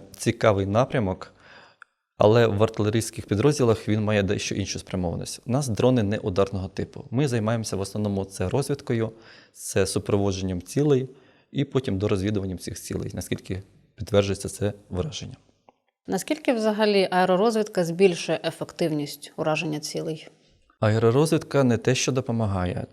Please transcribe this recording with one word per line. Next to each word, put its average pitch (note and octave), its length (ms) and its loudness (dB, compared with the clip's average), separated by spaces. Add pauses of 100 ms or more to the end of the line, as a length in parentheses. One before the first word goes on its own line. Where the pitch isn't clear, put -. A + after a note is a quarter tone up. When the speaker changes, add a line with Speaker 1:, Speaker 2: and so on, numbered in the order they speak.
(180)
Speaker 1:
цікавий G#2 480 2
напрямок, G#2 680 -2 (840)
але A2+ 300 6
в G2+ 160 2
артилерійських G#2+ 600 -2
підрозділах A2+ 600 2
він G#2+ 160 0
має G#2 200 2
дещо G#2 320 -2
іншу - 240 -6
спрямованість. F#2 680 -6
У A2+ 60 -6
нас C3+ 160 0
дрони B2 360 4
не G2+ 140 0
ударного F#2+ 500 -2
типу. - 440 -8
Ми C#3 160 0
займаємося A2+ 480 -2
в F#2+ 40 -4
основному G2 460 -2
це F#2 240 -4
розвідкою, A#2+ 600 -2 (420)
це - 320 -2
супроводженням F#2+ 760 -2
цілей C3+ 480 0 (420)
і C#3+ 120 -2
потім B2+ 340 -2
дорозвідуванням F#2+ 600 -2
цих - 240 -12
цілей, F#2+ 320 -6
наскільки F#2+ 500 -8 (320)
підтверджується G2 540 0
це G2+ 240 -4 (160)
враження. F2+ 460 -6 (720)
Speaker 2:
Наскільки C#4+ 460 -2
взагалі G#3+ 580 2
аеророзвідка F#3+ 720 2
збільшує E3+ 600 2
ефективність D#3 920 -4
ураження D#3 420 -2
цілей? D#3 480 -8 (520)
Speaker 1:
Аеророзвідка B2+ 840 4
не A#2+ 140 4
те, B2 180 2
що - 160 -2
допомагає, A2 800 -2